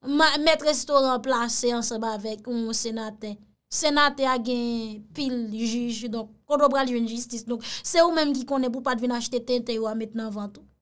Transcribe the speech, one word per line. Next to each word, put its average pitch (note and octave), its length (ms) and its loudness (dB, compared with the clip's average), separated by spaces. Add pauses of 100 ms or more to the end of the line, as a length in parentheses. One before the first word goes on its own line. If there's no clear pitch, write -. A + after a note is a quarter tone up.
Ma-, D4 400 4
mèt D#4+ 240 4
restoran C4+ 560 2
plase A#3+ 480 0
ansanm A3+ 320 -2
avèk G#3+ 400 -6
yon A#3 320 -2
senatè. A3 560 -6 (400)
Senatè C#4+ 560 4
a C4 80 2
gen A#3 640 -4 (180)
pil B3 320 -2
jij, A3+ 640 -4
donk, A3 160 -6 (160)
koto C#4+ 240 4
pral C4+ 240 2
jwenn A#3 160 0
jistis. A#3 400 -8
Donk, A#3 160 -4
se - 400 -2
ou E4+ 80 4
menm D4+ 240 2
ki B3 80 -4
konnen C4 240 0
pou B3 160 -6
pa B3+ 80 2
t A3+ 80 -2
vin B3 160 0
achte A#3 240 -4
tenten A#3+ 400 -2
yo A3 80 -2
a A3 80 -4
mèt A3 160 -6
nan A3+ 160 -4
vant G#3 320 -8
ou. - 80 -20 (120)